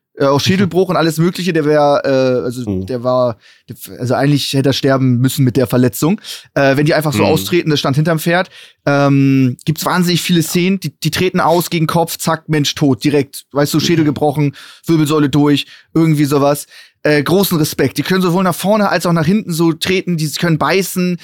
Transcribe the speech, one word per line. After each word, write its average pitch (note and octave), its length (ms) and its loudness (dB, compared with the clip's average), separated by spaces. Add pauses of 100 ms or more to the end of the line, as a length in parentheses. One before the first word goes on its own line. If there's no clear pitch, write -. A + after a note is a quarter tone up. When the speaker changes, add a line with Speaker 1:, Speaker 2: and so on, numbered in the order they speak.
(160)
Speaker 1:
Äh, C#3 100 0
auch C#3 140 2
Schädelbruch F#3+ 480 0
und F#3 80 -2
alles D#3 220 0
Mögliche. F3 340 -2
Der D#3+ 120 0
wär, D3 400 2
äh, - 40 -2 (360)
also B2 220 -6
Speaker 2:
Oh. F#2+ 180 -4
Speaker 1:
der A#2+ 180 -8
war, B2+ 340 0 (320)
der, F#2+ 300 -18
also B2+ 160 -2
eigentlich C#3 380 0
hätte C#3 180 0
er - 20 4
sterben C3 460 2
müssen C3 260 0
mit A#2+ 120 2
der - 100 2
Verletzung. C3 540 0 (340)
Äh, C#3 220 2
wenn D3 100 2
die D#3+ 80 2
einfach D3+ 180 -2
so G#2+ 120 0
Speaker 2:
Mhm. G2+ 60 2
Speaker 1:
austreten, B2 400 0
das D3 100 0
stand C#3+ 160 -2
hinterm D#3+ 240 0
Pferd, F3 280 0 (380)
ähm, C#3 800 2
gibt's - 200 -2
wahnsinnig E3+ 380 0
viele E3+ 200 2
Szenen, F3+ 360 0
die, E3 120 -8 (100)
die D#3+ 100 -4
treten F#3 300 -2
aus E3 300 0
gegen E3 180 -2
Kopf, E3 300 -2
zack, D#3+ 300 -4
Mensch, D3+ 280 -2
tot, C#3 260 0
direkt, C#3+ 500 -2
weißt C#3+ 220 -2
du, D#3 60 0
Schädel E3 240 2
gebrochen, D3 500 -2 (320)
Wirbelsäule D#3 440 2
durch, D3 360 2 (280)
irgendwie D#3 320 2
sowas. C#3+ 400 0 (360)
Äh, D3 200 2
großen F3 360 0
Respekt. D3+ 400 -2
Die C#3+ 40 -2
können F#3+ 200 0
sowohl F#3 220 0
nach F3+ 100 0
vorne G3+ 360 0
als F3 160 -2
auch F3 60 0
nach E3 140 0
hinten F#3+ 260 0
so E3 200 2
treten, F3+ 440 -4
die D3+ 160 -4
können D#3+ 260 0
beißen, F3+ 640 -2